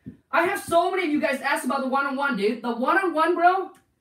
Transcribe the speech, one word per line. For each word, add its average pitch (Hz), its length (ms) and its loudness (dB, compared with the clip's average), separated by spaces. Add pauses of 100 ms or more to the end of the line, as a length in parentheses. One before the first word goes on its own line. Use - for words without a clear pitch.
(320)
I 339 120 2
have 381 200 -2
so 349 260 2
many 370 140 -2
of 302 60 -2
you 294 100 0
guys 277 220 -2
ask 285 240 -2
about 254 160 -2
the 262 80 -4
one-on-one, 262 480 -2
dude. 220 240 -2
The 240 100 -4
one-on-one, 320 640 2
bro, 370 360 2 (300)